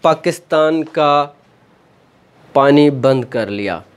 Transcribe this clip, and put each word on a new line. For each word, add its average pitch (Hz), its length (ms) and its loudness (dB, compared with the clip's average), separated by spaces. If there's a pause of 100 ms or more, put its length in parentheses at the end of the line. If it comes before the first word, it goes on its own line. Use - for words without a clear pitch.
पाकिस्तान 160 800 -2
का 147 540 -2 (1160)
पानी 143 360 4
बंद 131 340 0
कर 113 240 -6
लिया 101 360 -8 (120)